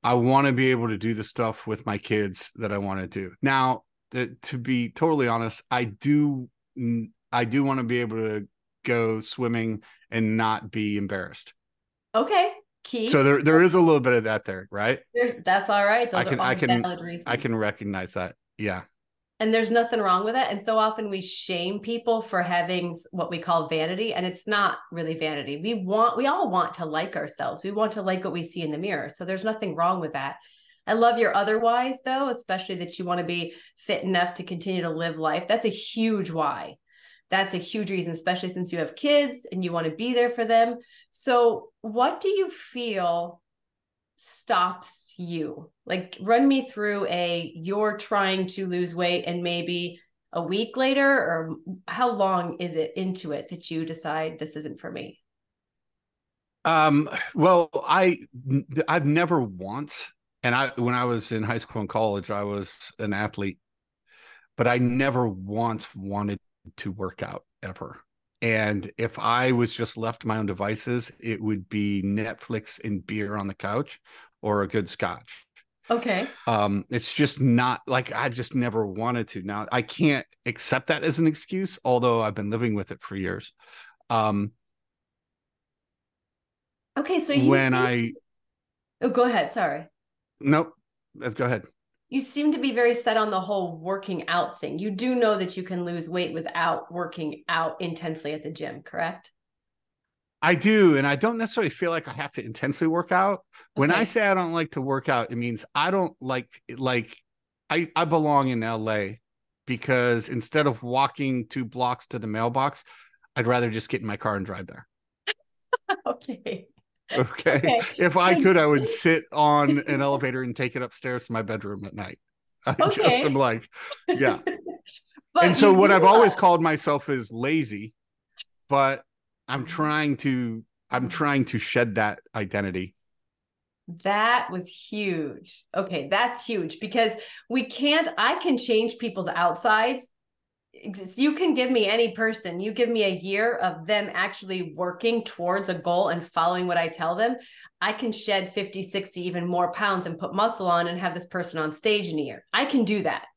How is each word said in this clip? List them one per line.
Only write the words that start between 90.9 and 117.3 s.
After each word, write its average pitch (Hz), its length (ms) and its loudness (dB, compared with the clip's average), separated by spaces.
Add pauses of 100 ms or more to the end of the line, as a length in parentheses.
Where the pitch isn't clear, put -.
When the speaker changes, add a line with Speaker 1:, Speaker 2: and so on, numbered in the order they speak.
Speaker 1:
Let's 120 200 -8
go 131 100 -2
ahead. 117 180 -2 (480)
Speaker 2:
You 262 100 -2
seem 294 300 0
to 285 80 -2
be 254 140 -2
very 240 200 4
set 226 240 0
on 214 140 2
the 190 100 0
whole 185 380 -4
working 190 480 -6
out - 320 -2
thing. 147 180 -8
You 208 140 -4
do 247 240 -2
know 220 220 4
that 185 200 -4
you 180 60 -8
can 180 220 -6
lose 170 240 -6
weight 175 240 -2
without 165 600 -4
working 165 540 -8
out 165 340 -2
intensely 160 520 -6
at 151 100 -10
the 156 80 -8
gym, - 320 -10
correct? - 480 -8 (1080)
Speaker 1:
I 170 140 6
do, 190 420 8
and 139 100 4
I 143 80 4
don't 226 220 0
necessarily 220 320 -2
feel 175 200 -2
like 165 200 -4
I 117 40 -12
have 143 200 -8
to - 100 -8
intensely 135 440 -2
work 170 260 0
out. 190 320 2 (300)
When 143 160 4
I 180 100 4
Speaker 2:
Okay. 226 40 2
Speaker 1:
say 214 220 0
I 196 60 4
don't 175 200 0
like 165 180 -2
to 139 100 -4
work 135 260 -2
out, 120 240 2
it 117 60 -4
means 120 260 -4 (100)
I 151 160 2
don't 190 300 0
like, 127 420 -6 (160)
like, 127 400 -2 (520)
I, 160 260 0
I 165 80 4
belong 147 460 4
in 117 120 -2
L 110 300 -2
A 104 280 -2 (460)
because 123 600 2
instead 143 400 0
of 120 160 -2
walking 131 640 -2
two 131 160 -6
blocks 123 440 -2
to 127 120 -8
the 110 80 -8
mailbox, 120 560 -2 (540)
I'd 117 100 0
rather 123 220 4
just 110 180 -4
get - 140 -4
in 113 60 -6
my 104 100 -4
car 107 180 -2
and 95 100 -2
drive 98 220 -10
there. - 180 -20 (420)
Speaker 2:
<laughs> - 800 -6
Okay. - 640 -8 (500)
Speaker 1:
Okay? 139 400 2